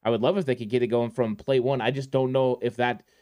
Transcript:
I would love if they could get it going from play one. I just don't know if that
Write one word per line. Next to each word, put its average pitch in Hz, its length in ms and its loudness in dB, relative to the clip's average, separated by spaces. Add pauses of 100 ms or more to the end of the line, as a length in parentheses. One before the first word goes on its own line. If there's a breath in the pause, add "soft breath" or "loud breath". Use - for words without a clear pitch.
I 113 80 0
would 113 100 2
love 160 160 2
if 180 100 -2
they 127 100 0
could 110 120 -8
get 123 140 2
it 120 60 0
going 117 240 0
from 110 240 -2
play 135 240 0
one. 127 200 0
I 120 120 0
just 135 180 -6
don't 131 220 0
know 131 280 2
if 131 140 -2
that 120 300 -2 (180)